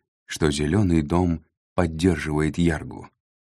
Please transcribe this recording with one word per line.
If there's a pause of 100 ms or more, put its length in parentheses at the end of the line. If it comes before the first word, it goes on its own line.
(260)
что
зелёный
дом (280)
поддерживает
Яргу. (360)